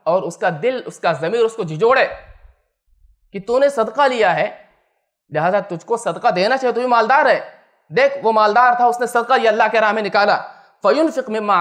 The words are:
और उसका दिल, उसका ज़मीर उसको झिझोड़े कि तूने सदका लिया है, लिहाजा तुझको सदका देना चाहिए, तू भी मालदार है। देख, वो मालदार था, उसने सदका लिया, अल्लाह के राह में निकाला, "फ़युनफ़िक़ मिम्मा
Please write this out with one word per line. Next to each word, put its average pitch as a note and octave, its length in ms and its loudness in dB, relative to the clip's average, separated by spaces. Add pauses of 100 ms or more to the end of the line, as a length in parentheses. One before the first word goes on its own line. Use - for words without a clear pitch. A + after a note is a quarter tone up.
और F#3 160 0
उसका F3 280 -4
दिल, A3+ 320 -4
उसका F3+ 320 -4
ज़मीर F3 280 -2
उसको A3+ 220 -4
झिझोड़े G#3 400 2 (1300)
कि G3 80 -10
तूने C4 300 2
सदका A3+ 360 0
लिया A3 240 2
है, D#3+ 160 -2 (840)
लिहाजा F3 300 0
तुझको F#3 380 -6
सदका G3+ 340 -2
देना G3+ 240 0
चाहिए, B3+ 160 -2
तू A#3 80 -4
भी B3+ 60 -2
मालदार B3 400 2
है। F3+ 120 2 (520)
देख, C#4 320 0
वो A3+ 100 2
मालदार G#3+ 420 4
था, A#3+ 120 2
उसने A#3+ 200 -2
सदका A#3+ 280 0
लिया, A3+ 160 2
अल्लाह A3 160 2
के A3 120 0
राह G#3+ 140 2
में A3 100 -4
निकाला, G3+ 320 0 (480)
"फ़युनफ़िक़ C4 480 0
मिम्मा G#3 300 -2